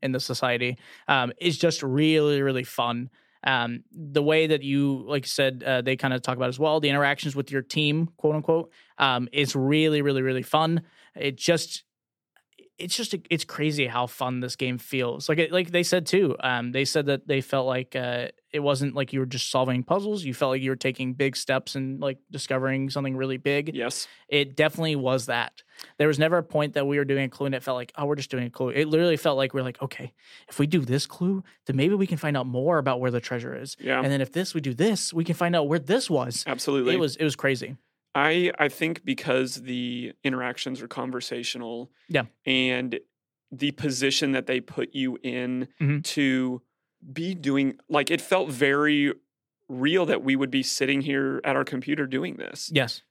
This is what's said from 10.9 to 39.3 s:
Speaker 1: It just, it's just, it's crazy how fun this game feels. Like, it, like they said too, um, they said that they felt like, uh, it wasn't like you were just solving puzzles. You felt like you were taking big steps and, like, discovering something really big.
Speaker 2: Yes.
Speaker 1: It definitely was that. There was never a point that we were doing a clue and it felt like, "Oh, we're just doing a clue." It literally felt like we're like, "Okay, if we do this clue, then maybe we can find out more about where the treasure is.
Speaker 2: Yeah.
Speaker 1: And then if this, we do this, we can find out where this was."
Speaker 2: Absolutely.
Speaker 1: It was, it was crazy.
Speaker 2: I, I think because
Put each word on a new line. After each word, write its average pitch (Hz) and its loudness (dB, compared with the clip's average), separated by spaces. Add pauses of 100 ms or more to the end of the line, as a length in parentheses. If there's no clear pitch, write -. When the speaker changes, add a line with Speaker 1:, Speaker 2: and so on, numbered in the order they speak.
Speaker 1:
It 139 -4
just, - 0 (920)
it's 175 -4
just, 220 -4 (140)
it's 165 0
crazy 147 0
how 120 -2
fun 127 -4
this 120 -6
game 127 -2
feels. 127 -4
Like, 151 2
it, 165 2
like 175 0
they 175 2
said 175 2
too, 180 4
um, 123 -2
they 135 2
said 147 0
that 139 0
they 139 2
felt 131 0
like, 127 -4
uh, 123 -4 (240)
it 151 -2
wasn't 139 0
like 139 -2
you 135 0
were 131 0
just 127 -6
solving 127 2
puzzles. 202 0
You 131 -6
felt 131 0
like 135 -2
you 131 -2
were 131 -2
taking 127 -2
big 139 0
steps - -2
and, 135 -4
like, 135 -2 (140)
discovering 135 -2
something 135 -4
really 131 -2
big. 143 0
Speaker 2:
Yes. 123 -4 (200)
Speaker 1:
It 143 2
definitely 156 2
was 127 0
that. 120 -4 (340)
There 147 6
was 147 4
never 160 6
a 165 2
point 151 0
that 139 0
we 143 0
were 139 2
doing 135 0
a 123 -4
clue 139 -6
and 135 0
it 123 -6
felt 131 -2
like, 123 -8
"Oh, 147 -2
we're 147 0
just 139 -6
doing 123 -2
a 117 -6
clue." 127 -2
It 147 2
literally 160 4
felt 143 2
like 135 0
we're 135 -2
like, 127 -8
"Okay, 135 -8 (340)
if - -8
we 143 4
do 165 2
this 131 0
clue, 190 -2 (220)
then 135 0
maybe 175 4
we 190 2
can 165 -2
find 147 0
out 127 -2
more 135 2
about 131 0
where 127 2
the 120 0
treasure 123 -6
is. - -12
Speaker 2:
Yeah. 127 2
Speaker 1:
And 135 4
then 139 2
if 127 -2
this, 185 -2
we 165 -2
do 135 -2
this, 185 2
we 165 0
can 165 0
find 175 2
out 151 4
where 160 2
this 196 0
was." 123 0
Speaker 2:
Absolutely. 139 2
Speaker 1:
It 180 2
was, 151 0
it 160 -2
was 143 0
crazy. 135 -2 (420)
Speaker 2:
I, 170 4
I 147 2
think 160 -4
because 127 0